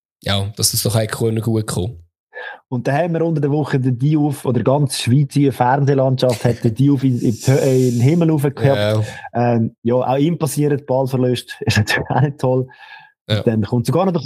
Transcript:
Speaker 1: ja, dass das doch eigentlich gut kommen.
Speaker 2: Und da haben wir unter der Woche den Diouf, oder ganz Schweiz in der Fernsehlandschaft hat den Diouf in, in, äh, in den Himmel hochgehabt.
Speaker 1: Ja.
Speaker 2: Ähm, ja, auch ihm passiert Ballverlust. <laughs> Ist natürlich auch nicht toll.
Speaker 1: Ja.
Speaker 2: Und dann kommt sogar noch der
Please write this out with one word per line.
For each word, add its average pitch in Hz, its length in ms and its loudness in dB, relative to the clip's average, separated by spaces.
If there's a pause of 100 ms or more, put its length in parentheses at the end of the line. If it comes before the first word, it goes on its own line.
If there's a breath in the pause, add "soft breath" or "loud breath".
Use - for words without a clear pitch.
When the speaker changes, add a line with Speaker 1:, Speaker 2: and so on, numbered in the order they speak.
(240)
Speaker 1:
ja, 101 340 -4
dass - 140 -2
das 120 120 -4
doch 110 120 0
eigentlich 110 480 -2
gut 110 240 0
kommen. 104 360 -6 (640 loud breath)
Speaker 2:
Und 123 180 -4
da 139 60 0
haben 165 200 0
wir 165 100 0
unter 160 180 0
der 143 100 0
Woche 143 280 0
den 127 200 0
Diouf, 147 460 0
oder 117 180 0
ganz 139 360 2
Schweiz 135 360 2
in 147 80 4
der 135 100 4
Fernsehlandschaft 131 920 2
hat 120 200 0
den 117 100 2
Diouf 139 300 2
in, 127 160 0
in, 113 180 -2 (100)
äh, 131 420 2
in 120 60 -2
den 117 60 0
Himmel 160 300 4
hochgehabt. 143 320 -2
Speaker 1:
Ja. 107 400 2 (300 loud breath)
Speaker 2:
Ähm, 117 500 0
ja, 117 120 0
auch 127 220 0
ihm 156 220 0
passiert 147 480 -2
Ballverlust. 127 680 -2
<laughs> - 80 -12
Ist - 120 0
natürlich - 320 -2
auch 127 120 0
nicht 143 180 -2
toll. 127 280 -2 (600 loud breath)
Speaker 1:
Ja. 104 80 0
Speaker 2:
Und - 100 -4
dann 113 160 2
kommt 120 220 0
sogar 165 200 0
noch 185 80 0
der 165 120 -2